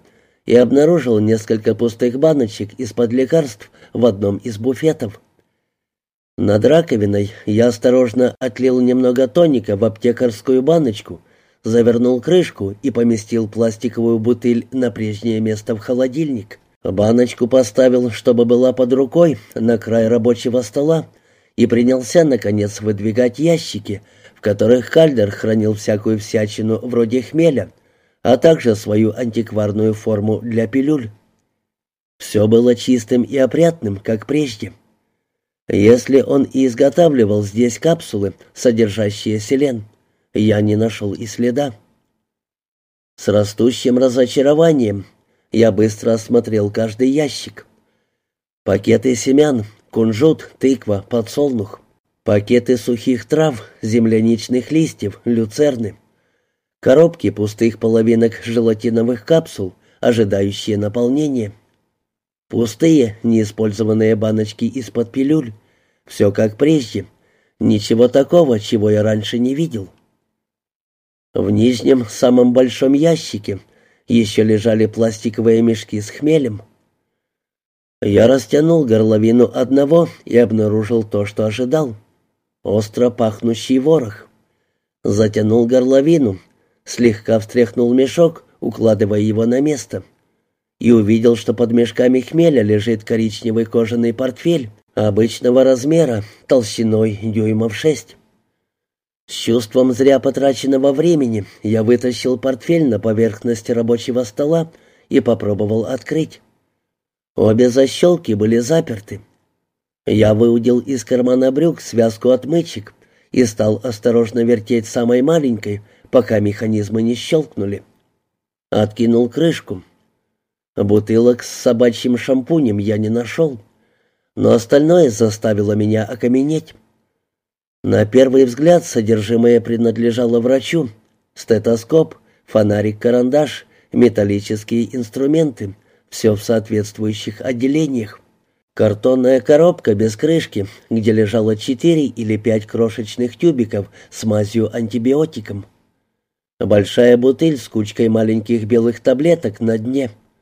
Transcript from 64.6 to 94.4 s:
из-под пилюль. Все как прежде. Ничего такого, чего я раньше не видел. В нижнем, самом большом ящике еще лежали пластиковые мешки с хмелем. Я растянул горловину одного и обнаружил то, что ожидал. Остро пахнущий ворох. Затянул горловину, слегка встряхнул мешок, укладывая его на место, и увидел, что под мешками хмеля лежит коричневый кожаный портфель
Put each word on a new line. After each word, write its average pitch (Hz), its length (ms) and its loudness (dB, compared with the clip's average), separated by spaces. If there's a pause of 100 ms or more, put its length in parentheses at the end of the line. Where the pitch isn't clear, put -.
из-под 117 440 -6
пилюль. 135 440 -2 (520)
Все 101 240 0
как 107 280 -2
прежде. 139 480 0 (520)
Ничего 113 500 2
такого, 139 520 2
чего 107 300 0
я 107 120 2
раньше 107 360 -2
не 127 160 -2
видел. 143 340 -6 (1400)
В 98 180 -4
нижнем, 123 560 2
самом 123 460 2
большом 131 400 2
ящике 143 680 -2 (480)
еще 113 340 0
лежали 110 440 0
пластиковые 113 760 0
мешки 110 380 -2
с 107 100 -14
хмелем. 139 520 -2 (1400)
Я 101 260 4
растянул 147 580 2
горловину 110 680 2
одного 139 560 2 (160)
и - 140 -2
обнаружил 110 640 0
то, 104 240 -4
что 107 180 -4
ожидал. 123 500 -2 (680)
Остро 110 480 0
пахнущий 113 680 -2
ворох. 131 500 0 (760)
Затянул 107 640 0
горловину, 131 720 2 (460)
слегка 113 540 0
встряхнул 120 540 -2
мешок, 135 520 0 (160)
укладывая 107 600 0
его 110 260 0
на 123 140 0
место, 143 420 -4 (800)
и 117 100 2
увидел, 113 460 4
что 110 180 -6
под 117 180 -2
мешками 120 480 2
хмеля 160 420 2
лежит 107 420 0
коричневый 113 600 -2
кожаный 117 500 -2
портфель 131 560 -4 (240)